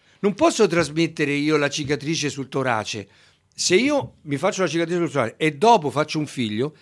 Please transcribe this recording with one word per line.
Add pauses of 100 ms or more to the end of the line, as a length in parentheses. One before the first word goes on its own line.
(200)
Non
posso
trasmettere
io
la
cicatrice
sul
torace. (460)
Se
io
mi
faccio
la
cicatrice
sul
torace
e
dopo
faccio
un
figlio,